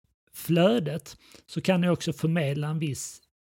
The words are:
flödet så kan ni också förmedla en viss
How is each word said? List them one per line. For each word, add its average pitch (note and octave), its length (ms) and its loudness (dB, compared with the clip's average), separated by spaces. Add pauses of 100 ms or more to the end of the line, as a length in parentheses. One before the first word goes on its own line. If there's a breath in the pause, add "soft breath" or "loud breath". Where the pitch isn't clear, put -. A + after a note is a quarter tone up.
(340)
flödet E3 800 0 (300 loud breath)
så - 140 -8
kan F3+ 200 2
ni F3+ 80 2
också E3 240 0
förmedla D3+ 560 0
en D#3+ 100 -4
viss - 440 -6 (360)